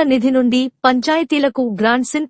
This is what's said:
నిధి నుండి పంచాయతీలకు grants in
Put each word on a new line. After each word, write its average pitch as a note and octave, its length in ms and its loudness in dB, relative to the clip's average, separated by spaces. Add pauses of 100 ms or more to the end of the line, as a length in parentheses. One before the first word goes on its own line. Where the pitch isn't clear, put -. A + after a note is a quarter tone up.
నిధి C4 280 2
నుండి B3+ 420 0 (120)
పంచాయతీలకు C4 1000 0
grants B3 400 0
in C#4+ 80 -10